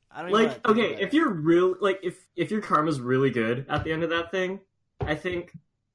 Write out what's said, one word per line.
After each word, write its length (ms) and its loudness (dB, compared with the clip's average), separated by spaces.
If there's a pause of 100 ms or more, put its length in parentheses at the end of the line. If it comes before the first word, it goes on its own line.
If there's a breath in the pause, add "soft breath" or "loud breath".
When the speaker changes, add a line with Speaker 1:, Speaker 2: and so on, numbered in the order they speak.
(120)
Speaker 1:
I 100 -12
don't 80 -8
even 40 -2
Speaker 2:
Like, 140 6
Speaker 1:
wanna 60 -4
think 140 -8
Speaker 2:
okay, 260 4
Speaker 1:
about 80 -6
Speaker 2:
if 80 -2
Speaker 1:
it. 60 -4
Speaker 2:
you're 140 4
real, 520 2
like, 220 0
if, 320 -10
if 160 -4
your 100 -2
karma's 400 0
really 300 2
good 380 0
at 140 -2
the 80 -4
end 120 -4
of 80 -2
that 200 -4
thing, 280 -2 (420)
I 140 -2
think 360 -6 (440)